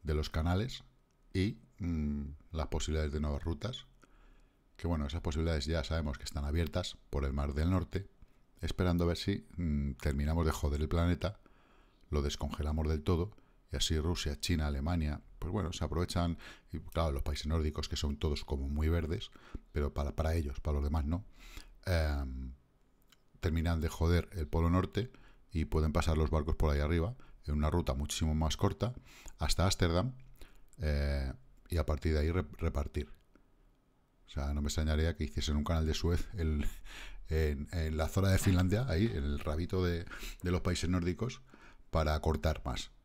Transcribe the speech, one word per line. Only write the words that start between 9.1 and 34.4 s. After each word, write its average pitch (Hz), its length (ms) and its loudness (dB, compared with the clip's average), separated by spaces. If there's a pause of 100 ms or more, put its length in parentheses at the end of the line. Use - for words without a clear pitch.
si, - 300 -2 (100)
mm, 71 380 0
terminamos 76 520 0
de 76 60 2
joder 71 280 0
el 76 80 0
planeta, 85 520 0 (680)
lo 73 120 2
descongelamos 76 680 -2
del 78 140 0
todo, 90 340 0 (360)
y - 40 -4
así - 220 2
Rusia, 76 420 -2
China, 78 280 0
Alemania, 73 520 0 (180)
pues 87 140 -4
bueno, 92 200 -2
se - 120 -6
aprovechan, 85 540 0 (340)
y - 60 -6
claro, 80 340 -2
los 69 100 -2
países 73 260 -4
nórdicos 78 400 0
que - 80 -4
son 73 200 -2
todos 76 280 -2
como 69 240 -4
muy 76 200 0
verdes, 82 420 0 (420)
pero 71 200 0
para, 71 240 -2
para 80 180 2
ellos, 71 260 -2
para 73 160 0
los 71 80 0
demás 73 200 2
no, 85 200 -2 (600)
em, 69 680 0 (840)
terminan 82 400 2
de 80 80 0
joder 82 440 4
el 80 140 -4
Polo 82 240 4
Norte 92 400 2 (420)
y 80 140 0
pueden 78 260 2
pasar 80 240 4
los 78 140 2
barcos 78 240 2
por 78 180 2
ahí 71 80 2
arriba, 82 340 2 (300)
en 76 100 -2
una 76 140 2
ruta 78 260 2
muchísimo 78 400 0
más 80 220 2
corta, 110 380 0 (440)
hasta 87 260 2
Ámsterdam, 92 500 2 (640)
eh, 71 540 0 (360)
y 90 80 -2
a 76 80 2
partir 78 300 2
de 76 60 4
ahí 78 100 2
re-, 87 160 0 (120)
repartir. 76 520 -2 (1160)
O - 40 -20
sea, 69 240 -4